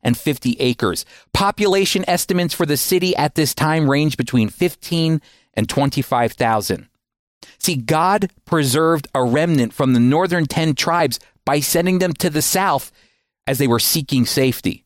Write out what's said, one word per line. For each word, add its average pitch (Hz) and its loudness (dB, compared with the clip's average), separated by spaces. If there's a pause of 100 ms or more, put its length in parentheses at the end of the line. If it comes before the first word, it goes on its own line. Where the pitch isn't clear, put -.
and 120 0
fifty 131 -2
acres. 120 -2 (280)
Population 196 0
estimates 180 -2
for 170 -2
the 147 0
city 180 0
at 147 -2
this 151 0
time 156 2
range 147 0
between 117 0
fifteen 165 -2 (320)
and 110 -2
twenty-five 135 -2
thousand. 110 -2 (720)
See, 175 -2
God 170 0 (140)
preserved 156 0
a 131 0
remnant 135 2
from 131 0
the 120 4
northern 160 2
ten 160 0
tribes 165 0 (260)
by 143 0
sending 175 0
them 180 0
to 170 -2
the 151 -2
south 185 -2 (540)
as 135 -2
they 139 2
were 117 2
seeking 135 0
safety. 127 -2